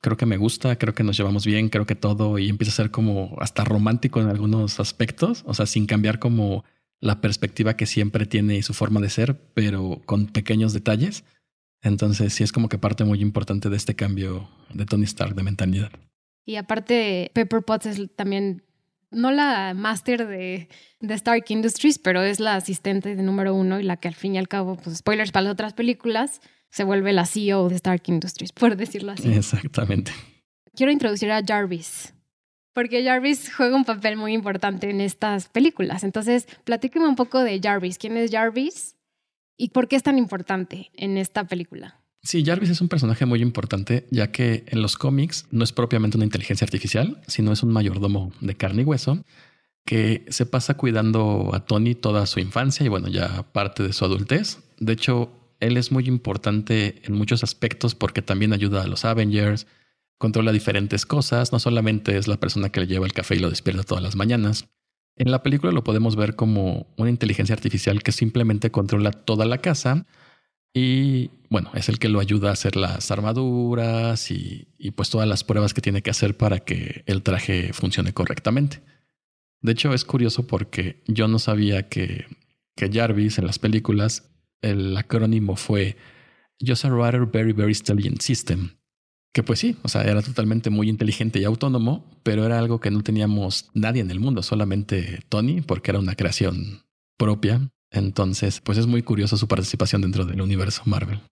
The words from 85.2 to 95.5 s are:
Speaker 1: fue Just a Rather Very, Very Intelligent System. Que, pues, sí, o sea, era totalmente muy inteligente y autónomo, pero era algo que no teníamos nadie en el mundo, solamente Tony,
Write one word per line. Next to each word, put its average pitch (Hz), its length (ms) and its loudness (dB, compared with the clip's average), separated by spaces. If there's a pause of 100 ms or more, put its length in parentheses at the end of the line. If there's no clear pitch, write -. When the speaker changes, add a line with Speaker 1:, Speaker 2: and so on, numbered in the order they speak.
Speaker 1:
fue 101 400 0 (640)
Just 127 240 0
a 139 40 2
Rather 120 380 2
Very, 110 260 2
Very 107 200 2
Intelligent 101 500 0
System. 90 480 -2 (640)
Que, 120 80 2
pues, 117 180 0
sí, 240 220 0
o - 60 -4
sea, 107 160 0
era 104 180 2
totalmente 113 480 0
muy 107 180 2
inteligente 107 500 0
y 98 60 2
autónomo, 120 680 0 (120)
pero 107 240 2
era 117 120 2
algo 117 220 0
que 104 100 0
no 104 120 0
teníamos 104 720 0
nadie 113 260 0
en 92 100 -2
el 92 100 -4
mundo, 117 220 0
solamente 101 840 -2
Tony, 127 320 0